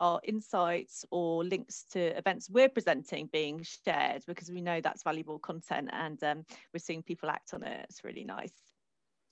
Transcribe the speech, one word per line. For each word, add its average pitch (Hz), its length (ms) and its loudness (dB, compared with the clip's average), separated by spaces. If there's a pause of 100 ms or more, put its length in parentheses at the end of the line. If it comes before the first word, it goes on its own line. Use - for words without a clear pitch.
our 175 220 4
insights 180 880 0
or 170 320 2
links - 480 -4
to 175 260 0
events 190 320 0
we're 247 200 8
presenting 156 580 0
being 156 380 -2
shared, 139 640 0
because 170 200 -8
we 180 120 -6
know 170 200 0
that's - 220 -2
valuable 156 380 -4
content 160 520 -4
and, 156 300 -6
um, 151 220 0 (280)
we're 170 60 -4
seeing 165 240 -6
people 165 260 -6
act - 240 -4
on - 120 -8
it. 131 260 -8
It's - 140 -18
really - 200 -10
nice. - 300 -8 (760)